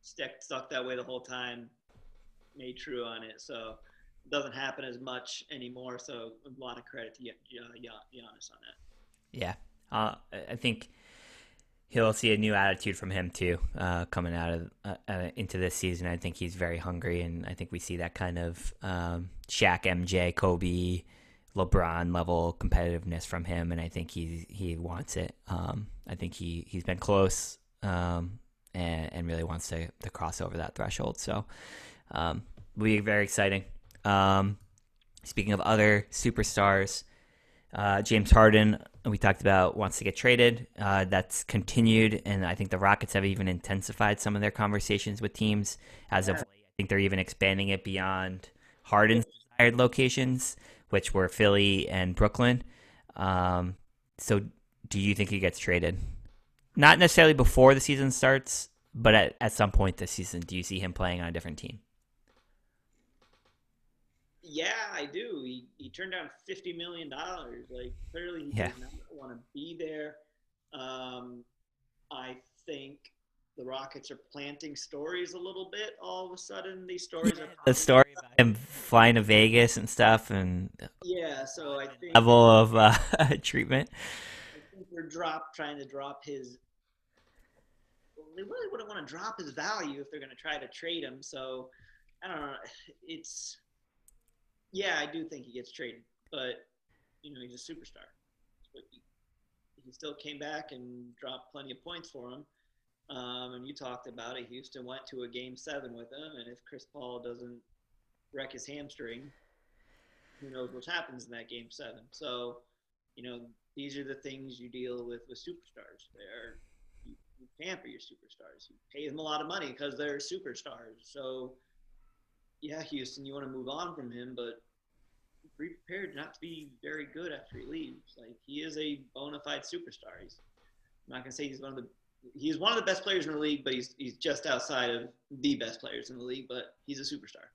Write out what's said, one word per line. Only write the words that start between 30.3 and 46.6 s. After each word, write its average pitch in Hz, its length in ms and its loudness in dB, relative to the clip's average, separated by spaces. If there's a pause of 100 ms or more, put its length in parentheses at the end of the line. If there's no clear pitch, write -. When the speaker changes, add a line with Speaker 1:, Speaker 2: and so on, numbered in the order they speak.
Speaker 2:
over 87 160 -6
that 80 180 -8
threshold. - 440 -6
So, - 260 -4 (680)
um, 82 300 -4 (340)
will 104 100 -2
be 107 160 4
very 104 220 2
exciting. 98 420 0 (400)
Um, 98 520 6 (640)
speaking 104 300 0
of 98 80 2
other 107 500 6
superstars, 101 920 2 (680)
uh, 101 280 2
James 104 300 4
Harden, 107 500 10 (240)
we 104 140 -2
talked 98 220 4
about, 95 360 6
wants 98 220 -2
to - 40 -10
get 101 120 -2
traded. 120 500 6 (140)
Uh, 98 260 2
that's 92 380 0
continued, 110 840 4
and 98 200 0
I 87 100 -2
think 95 160 -4
the 92 80 0
Rockets 98 340 2
have 98 120 2
even 98 220 0
intensified 98 720 0
some 104 160 -2
of 101 60 0
their 104 80 2
conversations 104 720 -2
with 104 120 -4
teams 104 440 -2 (320)
as 95 200 2
of 90 80 2
Speaker 1:
Yeah. - 20 -4
Speaker 2:
late. - 80 -8
I - 300 -20